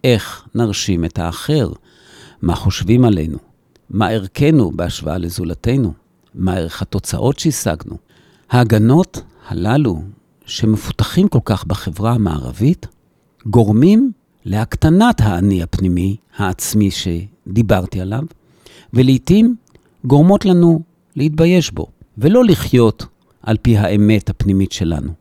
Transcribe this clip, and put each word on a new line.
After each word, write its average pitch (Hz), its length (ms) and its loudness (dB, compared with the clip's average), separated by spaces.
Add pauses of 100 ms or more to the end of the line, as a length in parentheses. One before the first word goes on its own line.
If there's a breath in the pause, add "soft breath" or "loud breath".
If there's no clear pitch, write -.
איך - 520 -2
נרשים 98 500 -2
את 80 140 -6
האחר? 87 500 -4 (720 soft breath)
מה 85 140 0
חושבים 113 500 0
עלינו? 80 320 0 (520)
מה 98 200 -2
ערכנו 113 640 0
בהשוואה 82 460 -6
לזולתנו? 87 760 -4 (420)
מה 92 200 -2
ערך 85 260 -6
התוצאות - 580 -4
שהשגנו? - 580 -4 (520 soft breath)
ההגנות 120 720 2 (260)
הללו 101 540 -2 (440)
שמפותחים - 840 -2
כל 131 180 2
כך 101 200 -4
בחברה 101 460 -4
המערבית, 95 760 -2 (580)
גורמים 120 680 4 (340)
להקטנת 156 760 2
האני 98 420 0
הפנימי, 90 520 -2 (220)
העצמי 101 540 -2
שדיברתי 92 1080 -4
עליו, 107 220 -6 (680 soft breath)
ולעיתים 135 640 2 (500)
גורמות 165 400 4
לנו 170 360 4 (340)
להתבייש 156 560 2
בו, 82 160 -8 (300)
ולא 196 280 4
לחיות 123 600 2 (380)
על 110 180 0
פי 113 160 4
האמת 104 520 2
הפנימית 98 420 0
שלנו. 78 500 -4